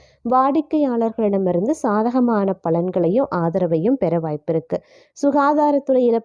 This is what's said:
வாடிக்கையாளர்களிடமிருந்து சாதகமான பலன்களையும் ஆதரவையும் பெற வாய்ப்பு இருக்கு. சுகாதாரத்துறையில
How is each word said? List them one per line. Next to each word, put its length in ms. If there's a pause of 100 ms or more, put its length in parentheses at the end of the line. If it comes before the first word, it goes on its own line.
(300)
வாடிக்கையாளர்களிடமிருந்து 1400
சாதகமான 840 (120)
பலன்களையும் 560 (100)
ஆதரவையும் 580
பெற 260
வாய்ப்பு 340
இருக்கு. 300 (400)
சுகாதாரத்துறையில 1040